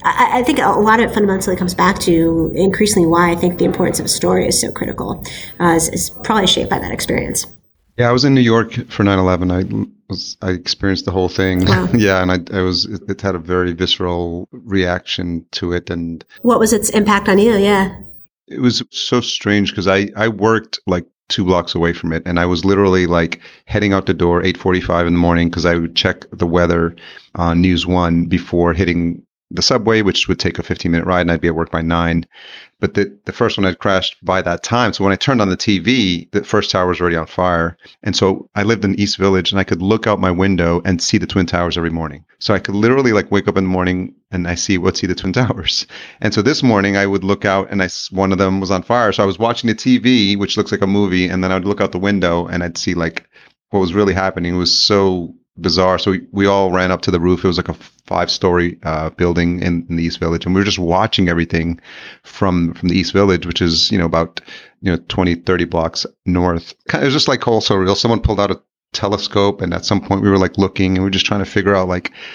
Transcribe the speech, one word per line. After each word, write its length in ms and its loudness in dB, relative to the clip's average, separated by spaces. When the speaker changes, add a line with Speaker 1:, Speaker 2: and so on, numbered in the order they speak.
Speaker 1:
I, 360 2
I 40 2
think 160 0
a 80 2
lot 320 4
of 100 2
it 40 -4
fundamentally 420 0
comes 180 -4
back 260 2
to 540 2
increasingly 540 2
why 220 4
I 40 0
think 240 0
the 60 2
importance 340 0
of 60 -6
a 40 -4
story 380 0
is 140 0
so 100 -4
critical, 540 -8
uh, 160 4
is, 140 0
is 220 -6
probably 240 0
shaped 240 2
by 80 0
that 140 -8
experience. 540 -4
Speaker 2:
Yeah, 120 2
I 40 2
was 120 2
in 80 4
New 100 6
York 320 2
for 120 -2
nine 160 4
eleven. 320 2
I 140 0
was, 320 -10
I 100 -4
experienced 540 -2
the 60 -4
whole 180 2
thing. 360 0
Speaker 1:
Wow. 260 2
Speaker 2:
<laughs> 40 2
Yeah, 280 4
and 80 2
I, 80 2
I 40 0
was, 240 0
it, 240 -10
it 120 -6
had 140 -2
a 60 -6
very 320 0
visceral 800 -4
reaction 1000 -4
to 200 -4
it, 180 -4
and 340 -8
Speaker 1:
What 180 2
was 120 2
its 180 0
impact 380 2
on 120 4
you? 160 4
Yeah. 420 2
Speaker 2:
It 140 -10
was 320 2
so 280 -2
strange 540 0
'cause 140 -2
I, 260 2
I 140 0
worked, 580 0
like, 200 -2
two 160 -2
blocks 300 0
away 180 0
from 200 -6
it, 120 -4
and 140 -2
I 80 2
was 180 0
literally, 420 4
like, 340 0
heading 260 0
out 140 0
the 80 2
door 300 2
eight 120 0
forty-five 520 0
in 60 2
the 40 2
morning 320 2
'cause 160 -2
I 80 2
would 220 -4
check 340 -2
the 160 -4
weather 480 2
on 260 0
News 240 2
One 420 2
before 480 0
hitting 480 -2
the 120 -8
subway, 400 2
which 260 0
would 100 -2
take 200 -4
a 40 -6
fifteen-minute 440 -2
ride, 160 2
and 100 0
I'd 80 0
be 80 0
at 80 0
work 160 -2
by 100 -2
nine. 440 0
But 140 -2
the, 300 -2
the 80 -8
first 260 -2
one 60 0
had 160 -2
crashed 420 -2
by 200 0
that 200 -4
time. 300 0
So 100 -6
when 100 4
I 40 0
turned 240 0
on 80 2
the 80 0
T 240 0
V, 500 0
the 140 -2
first 260 0
tower 160 2
was 140 -2
already 160 0
on 100 -4
fire. 500 -2
And 100 -2
so 400 0
I 80 -2
lived 220 0
in 160 0
East 160 -2
Village, 340 2
and 80 -2
I 60 0
could 180 -2
look 240 0
out 140 0
my 100 2
window 540 2
and 180 0
see 160 0
the 80 -4
Twin 200 0
Towers 300 -2
every 140 -2
morning. 340 -6
So 160 0
I 60 0
could 160 -4
literally, 360 4
like, 200 0
wake 160 0
up 80 0
in 80 2
the 60 0
morning 440 -2
and 160 -4
I 80 -4
see, 240 -2
would 180 0
see 120 -4
the 60 -2
Twin 180 -4
Towers. 540 -2
And 140 -2
so 80 2
this 200 0
morning 360 2
I 80 2
would 180 -2
look 220 0
out 240 0
and 120 0
I 40 0
s-, 260 -10
one 180 0
of 80 0
them 220 0
was 100 -2
on 120 0
fire. 300 2
So 100 0
I 40 2
was 140 -2
watching 280 -2
the 60 2
T 240 2
V, 380 2
which 220 -4
looks 120 -2
like 120 -2
a 40 2
movie, 400 2
and 160 -2
then 80 0
I 40 0
would 100 -2
look 160 -2
out 120 0
the 60 -6
window 480 0
and 160 -4
I'd 160 -6
see, 160 -4
like, 340 -4
what 100 0
was 140 0
really 200 2
happening. 400 -2
It 40 0
was 140 0
so 600 2
bizarre. 380 2
So 140 0
we, 180 -4
we 160 0
all 240 2
ran 220 0
up 100 -4
to 80 -2
the 80 2
roof. 240 2
It 60 2
was, 80 0
like, 120 -4
a 60 -6
five-story, 800 0
uh, 260 -4
building 500 0
in, 300 -2
in 60 -2
the 80 0
East 160 -4
Village, 260 -2
and 80 2
we 60 4
were 40 2
just 140 -2
watching 500 0
everything 500 -2
from, 520 0
from 140 -4
the 80 2
East 160 -2
Village, 320 2
which 160 -6
is, 300 0
you 80 0
know, 80 2
about, 340 -2
you 100 -2
know, 60 2
twenty, 260 0
thirty 300 0
blocks 420 -4
north. 500 0
Ki-, 100 -2
it 60 0
was 80 0
just, 160 0
like, 200 -2
all 120 2
so 140 0
real. 220 2
Someone 240 0
pulled 200 0
out 120 0
a 80 -8
telescope, 680 -2
and 140 -4
at 100 -6
some 160 0
point 220 -2
we 80 2
were, 80 4
like, 200 0
looking, 340 0
and 60 0
we 60 0
were 60 0
just 160 0
trying 180 -2
to 60 -10
figure 240 2
out, 140 2
like, 240 -4